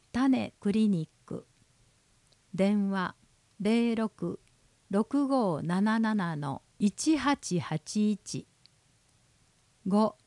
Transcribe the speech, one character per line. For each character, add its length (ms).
種 460
ク 140
リ 160
ニ 180
ッ 20
ク。 200
電 360
話 240
零 360
六 440
六 360
五 360
七 360
七 380
の 260
一 380
八 420
八 540
一。 340
五、 300